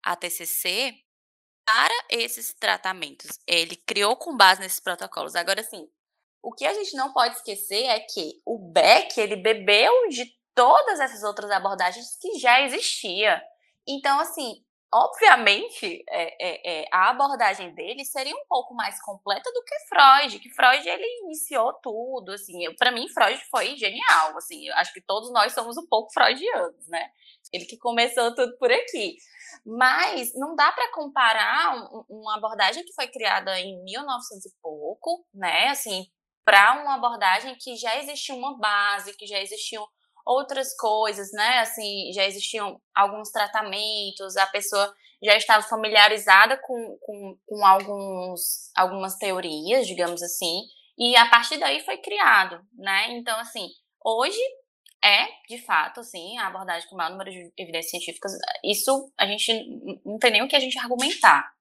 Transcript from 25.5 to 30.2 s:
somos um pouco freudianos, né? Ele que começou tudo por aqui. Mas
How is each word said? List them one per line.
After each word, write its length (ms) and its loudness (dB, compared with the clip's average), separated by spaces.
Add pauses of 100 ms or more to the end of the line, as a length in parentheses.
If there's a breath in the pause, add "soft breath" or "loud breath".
somos 240 -6
um 80 -12
pouco 260 -2
freudianos, 760 0
né? 200 -6 (460 soft breath)
Ele 100 -10
que 140 -18
começou 560 0
tudo 240 -2
por 120 2
aqui. 460 0 (480 loud breath)
Mas 720 0